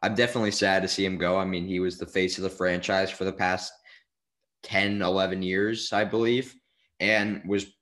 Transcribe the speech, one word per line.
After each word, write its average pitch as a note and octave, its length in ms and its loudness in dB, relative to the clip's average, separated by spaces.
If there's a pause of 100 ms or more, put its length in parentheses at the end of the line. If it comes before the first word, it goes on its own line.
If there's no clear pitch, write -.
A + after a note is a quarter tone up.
I'm G#2 140 0
definitely A#2 360 2
sad F#2+ 300 4
to F#2 60 0
see G2 180 0
him F#2 120 -2
go. F2 200 2
I F#2+ 60 0
mean, F#2 240 -2
he F2+ 140 -2
was F2+ 180 -2
the F2 60 -8
face F#2 320 0
of F#2+ 60 -6
the F#2+ 60 -2
franchise F#2 600 0
for - 140 -6
the F#2+ 80 -2
past F#2 400 -2 (920)
ten, G2+ 380 0
eleven F#2+ 420 0
years, G2+ 480 -2
I G#2+ 140 2
believe, A2+ 500 0 (460)
and G#2 440 2
was G2 200 0 (160)